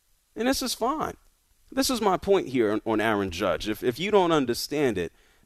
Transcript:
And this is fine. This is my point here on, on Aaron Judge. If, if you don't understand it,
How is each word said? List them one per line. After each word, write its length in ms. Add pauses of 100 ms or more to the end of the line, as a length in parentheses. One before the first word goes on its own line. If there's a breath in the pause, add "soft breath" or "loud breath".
(340)
And 140
this 140
is 120
fine. 420 (540)
This 200
is 100
my 160
point 320
here 240
on, 120
on 160
Aaron 300
Judge. 380
If, 160
if 160
you 100
don't 220
understand 640
it, 140 (340 soft breath)